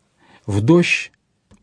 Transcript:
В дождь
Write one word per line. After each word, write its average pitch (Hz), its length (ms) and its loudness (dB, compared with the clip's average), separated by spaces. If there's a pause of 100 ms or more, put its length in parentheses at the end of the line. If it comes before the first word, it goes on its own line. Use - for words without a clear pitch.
(460)
В 104 160 -4
дождь 165 500 0 (520)